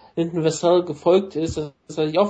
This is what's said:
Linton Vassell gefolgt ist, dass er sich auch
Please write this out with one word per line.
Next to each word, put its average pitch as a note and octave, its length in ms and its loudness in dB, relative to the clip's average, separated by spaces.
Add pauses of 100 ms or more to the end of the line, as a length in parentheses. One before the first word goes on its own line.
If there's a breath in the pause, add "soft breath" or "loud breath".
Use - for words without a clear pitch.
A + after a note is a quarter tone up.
(180 soft breath)
Linton E3+ 260 -2
Vassell E3+ 400 2
gefolgt F3+ 540 0
ist, D#3+ 180 -4
dass D3+ 420 -12
er D#3 100 -2
sich D#3 120 -2
auch G#3 100 4